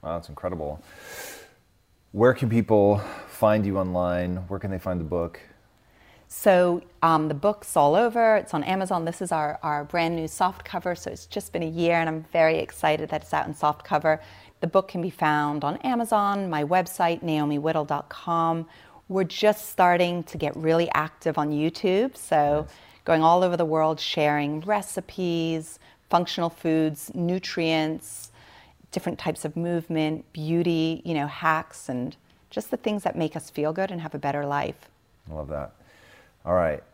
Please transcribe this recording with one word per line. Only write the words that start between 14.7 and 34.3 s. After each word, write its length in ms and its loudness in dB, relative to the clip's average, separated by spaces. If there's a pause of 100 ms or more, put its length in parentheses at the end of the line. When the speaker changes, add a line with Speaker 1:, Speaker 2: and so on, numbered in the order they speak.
Speaker 2:
can 140 -6
be 80 -2
found 540 0
on 140 -2
Amazon, 760 -2
my 120 0
website, 600 0
naomi 340 0
whittle 280 0
dot 240 -4
com. 580 -2 (400)
We're 160 0
just 460 0
starting 540 2
to 140 -12
get 180 -4
really 380 2
active 440 -2
on 140 0
YouTube. 680 0
So 500 2
Speaker 1:
Nice. 40 -18 (340)
Speaker 2:
going 160 4
all 220 6
over 120 2
the 100 2
world, 340 2
sharing 640 0
recipes, 1160 -4 (320)
functional 400 0
foods, 640 -2
nutrients, 1160 -2 (600)
different 280 -6
types 260 -6
of 100 -6
movement, 800 -2
beauty, 720 0
you 80 -2
know, 140 0
hacks, 600 -2
and 280 -4 (340)
just 220 -6
the 60 -4
things 260 -4
that 120 -4
make 200 -4
us 160 -12
feel 220 -2
good 180 -4
and 100 -8
have 140 -10
a 40 -6
better 240 -2